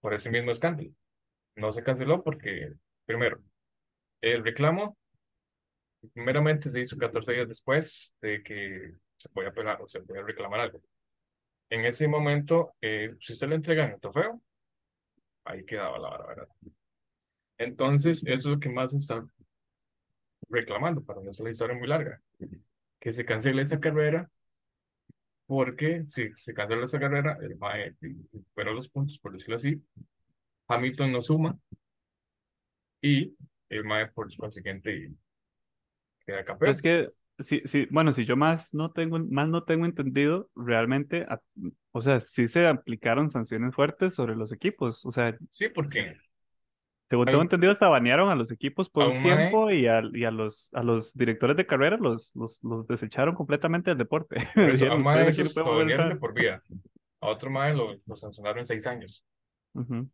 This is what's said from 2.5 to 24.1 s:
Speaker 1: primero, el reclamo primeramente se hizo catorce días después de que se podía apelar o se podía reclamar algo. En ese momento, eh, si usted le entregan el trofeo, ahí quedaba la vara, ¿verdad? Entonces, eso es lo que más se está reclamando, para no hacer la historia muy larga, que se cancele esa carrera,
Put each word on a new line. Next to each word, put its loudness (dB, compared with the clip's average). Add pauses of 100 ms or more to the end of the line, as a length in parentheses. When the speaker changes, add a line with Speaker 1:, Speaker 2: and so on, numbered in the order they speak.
Speaker 1:
primero, -2 (800)
el 2
reclamo 0 (1160)
primeramente 0
se -4
hizo -8
catorce -4
días -2
después -4
de -6
que -12 (240)
se -20
podía -6
apelar -6
o -18
se -12
podía -12
reclamar -6
algo. -8 (920)
En -4
ese 0
momento, 2
eh, -4
si -14
usted -6
le 0
entregan 0
el -16
trofeo, -4 (1040)
ahí -12
quedaba -6
la -8
vara, -12
¿verdad? -16 (1120)
Entonces, 2
eso 0
es -4
lo 0
que -6
más -4
se -4
está -6 (1200)
reclamando, -2
para -12
no -12
hacer -12
la -6
historia -4
muy -8
larga, -4 (800)
que -6
se -6
cancele 0
esa -2
carrera, 0 (1160)